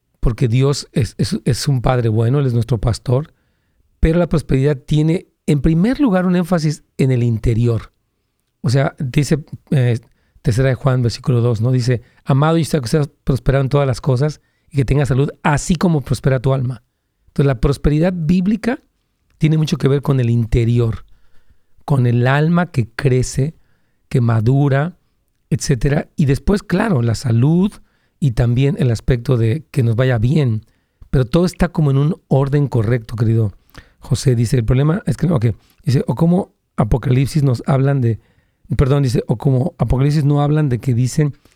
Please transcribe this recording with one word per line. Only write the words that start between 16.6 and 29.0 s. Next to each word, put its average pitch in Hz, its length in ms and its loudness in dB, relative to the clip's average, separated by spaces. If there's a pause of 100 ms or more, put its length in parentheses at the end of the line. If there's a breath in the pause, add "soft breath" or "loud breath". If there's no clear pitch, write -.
Entonces, 143 200 0
la 131 140 -2
prosperidad 151 520 0
bíblica 185 680 -2 (560)
tiene 156 200 2
mucho 156 200 -2
que 139 100 0
ver 135 140 0
con 135 180 0
el 117 100 0
interior, 117 760 0 (800)
con 123 220 0
el 120 200 2
alma 165 440 0
que 117 180 -2
crece, 127 680 -2 (540)
que 139 100 0
madura, 135 800 0 (520)
etcétera. 139 680 -2
Y 160 80 2
después, 143 360 0
claro, 185 400 0
la 117 140 0
salud 151 560 0 (480)
y 139 120 0
también 123 480 0
el 131 120 0
aspecto 120 460 -2